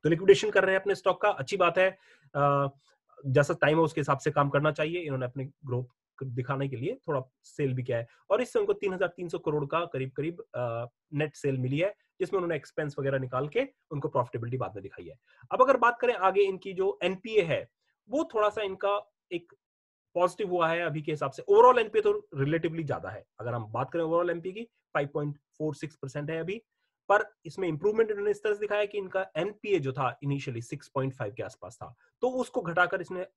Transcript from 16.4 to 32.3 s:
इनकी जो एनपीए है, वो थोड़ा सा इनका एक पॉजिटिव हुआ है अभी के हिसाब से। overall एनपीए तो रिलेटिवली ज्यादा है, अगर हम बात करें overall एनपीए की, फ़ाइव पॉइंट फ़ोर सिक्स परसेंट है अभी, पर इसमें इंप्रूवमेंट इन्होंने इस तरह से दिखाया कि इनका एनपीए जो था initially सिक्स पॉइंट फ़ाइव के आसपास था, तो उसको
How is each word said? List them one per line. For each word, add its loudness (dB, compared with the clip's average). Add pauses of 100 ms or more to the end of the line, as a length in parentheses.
इनकी -2
जो -2
एनपीए 0
है, -2 (420)
वो -2
थोड़ा 2
सा -6
इनका -2 (320)
एक -10 (640)
पॉजिटिव 0
हुआ 2
है 0
अभी -4
के -6
हिसाब -2
से। -14
overall 10
एनपीए 0
तो 4 (240)
रिलेटिवली 0
ज्यादा -6
है, -12 (160)
अगर -6
हम -6
बात -4
करें -2
overall 2
एनपीए -6
की, -10
फ़ाइव -6
पॉइंट -4 (200)
फ़ोर -4
सिक्स -12
परसेंट -8
है -4
अभी, -8 (480)
पर 6 (220)
इसमें -4
इंप्रूवमेंट 2
इन्होंने -2
इस -4
तरह 0
से -4
दिखाया -2
कि -8
इनका -4 (120)
एनपीए 0
जो -4
था -2
initially -4
सिक्स -12
पॉइंट -2
फ़ाइव -6
के -10
आसपास -14
था, -18 (260)
तो 0
उसको -4